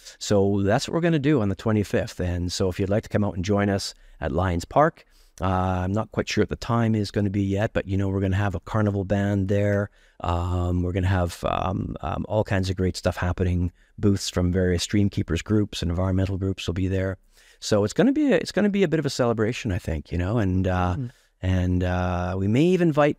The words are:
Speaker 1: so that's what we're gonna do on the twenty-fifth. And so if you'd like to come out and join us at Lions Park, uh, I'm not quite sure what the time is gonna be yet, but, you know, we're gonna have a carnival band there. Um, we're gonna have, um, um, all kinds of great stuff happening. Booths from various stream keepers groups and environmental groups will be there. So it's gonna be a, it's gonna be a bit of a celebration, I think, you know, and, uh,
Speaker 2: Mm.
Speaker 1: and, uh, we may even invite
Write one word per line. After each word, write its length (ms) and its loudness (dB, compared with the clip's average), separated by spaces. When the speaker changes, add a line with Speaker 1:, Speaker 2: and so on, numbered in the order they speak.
Speaker 1:
so 420 2
that's 260 2
what 60 -8
we're 80 0
gonna 160 2
do 240 2
on 80 0
the 60 -2
twenty-fifth. 640 0
And 320 -2
so 180 0
if 100 -4
you'd 100 0
like 120 0
to 80 -10
come 140 0
out 120 -4
and 80 -4
join 240 2
us 280 0
at 120 -4
Lions 320 0
Park, 420 0
uh, 40 -2
I'm 460 0
not 200 -2
quite 180 -2
sure 140 2
what 60 -4
the 60 -6
time 380 0
is 160 -2
gonna 220 -2
be 100 0
yet, 320 0
but, 140 -4
you 100 -2
know, 120 0
we're 120 0
gonna 140 0
have 180 -2
a 60 -6
carnival 460 -2
band 420 0
there. 420 0
Um, 640 0
we're 80 -2
gonna 160 0
have, 380 0
um, 560 -2
um, 280 -4
all 140 2
kinds 260 0
of 60 -2
great 200 0
stuff 220 -4
happening. 540 0
Booths 320 0
from 220 0
various 320 2
stream 260 2
keepers 320 -2
groups 400 0
and 80 -2
environmental 480 0
groups 300 -4
will 80 -2
be 120 0
there. 300 -2
So 240 2
it's 100 -2
gonna 200 4
be 180 2
a, 40 4
it's 160 -2
gonna 180 2
be 140 0
a 40 4
bit 120 0
of 80 0
a 20 -4
celebration, 640 0
I 80 -2
think, 320 -6
you 80 -2
know, 180 0
and, 300 2
uh, 320 0
Speaker 2:
Mm. 120 -8
Speaker 1:
and, 400 2
uh, 540 -2
we 100 -2
may 140 2
even 280 2
invite 300 2